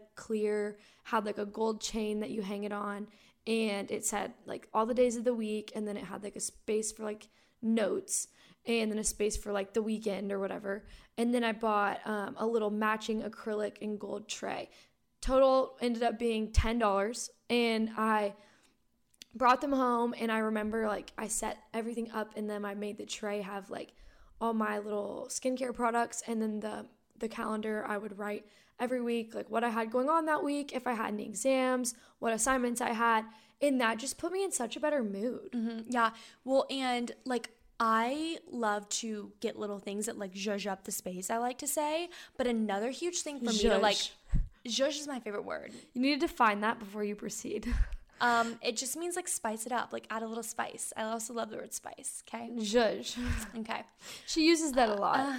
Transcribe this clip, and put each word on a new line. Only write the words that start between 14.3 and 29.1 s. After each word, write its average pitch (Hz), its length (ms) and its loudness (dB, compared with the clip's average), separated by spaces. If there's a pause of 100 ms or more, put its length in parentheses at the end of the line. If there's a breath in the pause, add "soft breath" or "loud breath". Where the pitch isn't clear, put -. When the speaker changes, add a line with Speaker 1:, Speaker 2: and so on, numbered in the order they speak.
Speaker 1:
Total 262 600 6
ended 240 200 0
up 233 160 2
being 220 340 0
ten 226 280 4
dollars, 202 500 2 (200)
and 226 460 2
I 214 380 2 (1000 loud breath)
brought 254 260 6
them 277 120 0
home, 240 440 2
and 226 140 0
I 220 80 2
remember, 220 480 0
like, - 300 -4
I 220 100 -4
set - 300 -4 (160)
everything 226 380 -4
up, 220 240 -4
and 214 140 -4
then 208 160 -4
I 202 80 -6
made 208 240 -6
the 208 80 -10
tray 208 360 -4
have, 196 280 -8
like, - 240 -10 (480 soft breath)
all 226 120 0
my 214 260 0
little 202 500 -4
skincare 254 440 -2
products, 233 520 0
and 220 160 -2
then 214 180 -2
the, 214 260 -6 (320)
the 226 100 -4
calendar 220 600 -4
I 208 100 -2
would 202 200 -8
write 208 280 -6 (340 soft breath)
every 247 220 0
week, 233 340 -2